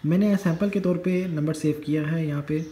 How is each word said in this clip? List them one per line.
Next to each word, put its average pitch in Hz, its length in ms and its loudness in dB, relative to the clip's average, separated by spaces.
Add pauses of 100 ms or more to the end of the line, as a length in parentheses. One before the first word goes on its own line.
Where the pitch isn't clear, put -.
मैंने 196 320 4
sample 180 320 0
के 196 100 -2
तौर 180 180 2
पे 180 300 0
number 156 280 -2
save 151 300 -2
किया 151 220 0
है 160 200 0
यहाँ 147 200 -2
पे। 156 240 -2